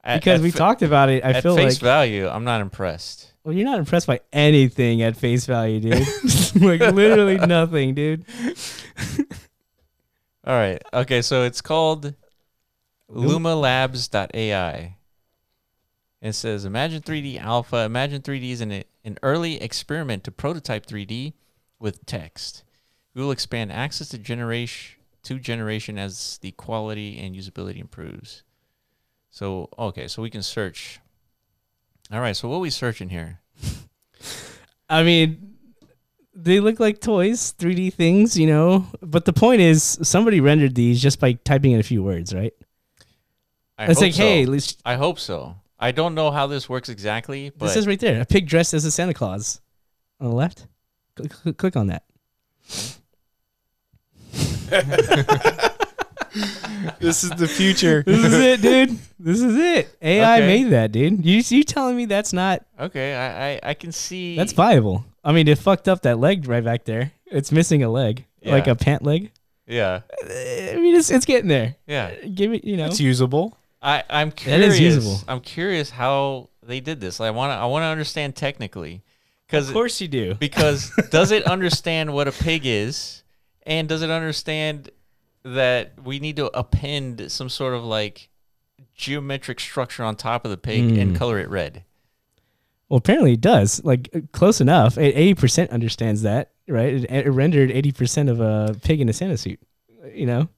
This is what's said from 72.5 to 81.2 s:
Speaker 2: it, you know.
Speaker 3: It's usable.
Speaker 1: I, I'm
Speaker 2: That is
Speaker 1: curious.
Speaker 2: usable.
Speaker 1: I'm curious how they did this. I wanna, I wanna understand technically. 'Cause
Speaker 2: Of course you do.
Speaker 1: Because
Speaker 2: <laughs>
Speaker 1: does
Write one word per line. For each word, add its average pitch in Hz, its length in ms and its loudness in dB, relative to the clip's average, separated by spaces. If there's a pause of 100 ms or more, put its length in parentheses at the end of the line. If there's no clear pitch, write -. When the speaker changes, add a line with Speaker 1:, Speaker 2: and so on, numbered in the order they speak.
Speaker 2:
it, - 100 -4
you 208 140 -4
know. 156 80 -2
Speaker 3:
It's 165 140 -4
usable. 131 580 2 (240)
Speaker 1:
I, 139 280 0
I'm 151 200 0 (160)
Speaker 2:
That 143 140 2
is 190 180 6
Speaker 1:
curious. - 20 4
Speaker 2:
usable. 120 480 4
Speaker 1:
I'm 127 140 -8
curious 165 480 -6
how 135 600 -2 (140)
they 123 160 -10
did 143 200 -10
this. 92 200 -10
I 113 120 -2
wanna, 131 220 -4
I 110 120 -4
wanna 151 220 -2
understand 156 480 -6
technically. 98 640 -10 (480)
'Cause 139 200 0
Speaker 2:
Of 139 40 -8
course 226 280 -2
you 180 60 -8
do. 110 280 -4
Speaker 1:
Because 143 560 -2 (100)
Speaker 2:
<laughs> - 80 -16
Speaker 1:
does 190 220 2